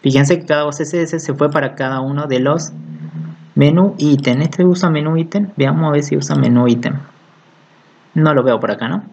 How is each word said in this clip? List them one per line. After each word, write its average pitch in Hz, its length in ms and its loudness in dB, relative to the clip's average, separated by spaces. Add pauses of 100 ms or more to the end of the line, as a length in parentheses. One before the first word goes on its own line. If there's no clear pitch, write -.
Fíjense 139 400 2
que 175 60 -16
cada 147 260 0
C 151 120 -4
S 170 180 -2
S 165 180 -4
se 151 140 -6
fue 147 160 0
para 143 240 -2
cada 131 260 -4
uno 139 260 -4
de 131 140 0
los 147 320 -2 (800)
menú 170 440 4
ítem. 139 420 2
Este 165 240 0
usa 180 240 2
menú 156 300 0
ítem. 190 380 -2
Veamos 151 300 2
a 151 40 2
ver 147 120 2
si 143 140 -2
usa 147 180 -2
menú 123 320 4
ítem. 120 320 0 (1160)
No 156 180 4
lo 131 100 4
veo 123 160 2
por - 120 -2
acá, 107 180 -4
¿no? 190 240 -4